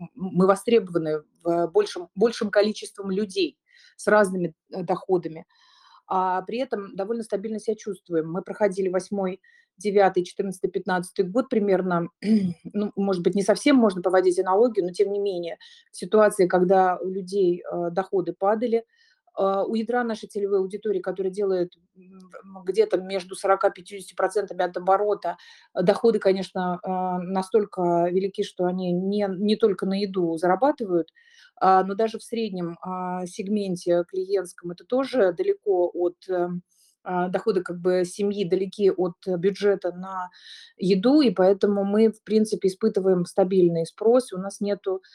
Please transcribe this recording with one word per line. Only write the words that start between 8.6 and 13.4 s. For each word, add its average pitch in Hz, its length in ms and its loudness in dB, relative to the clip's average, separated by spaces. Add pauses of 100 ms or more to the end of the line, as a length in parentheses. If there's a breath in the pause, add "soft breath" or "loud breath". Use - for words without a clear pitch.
восьмой, 185 500 -4 (380 soft breath)
девятый, 190 460 2
четырнадцатый, 190 460 -6
пятнадцатый 185 560 -4
год 220 240 -2
примерно. 185 580 0 (140)
<clears throat> 190 520 0
Ну, 208 220 -2
может 196 280 0
быть, 180 120 2
не 202 80 2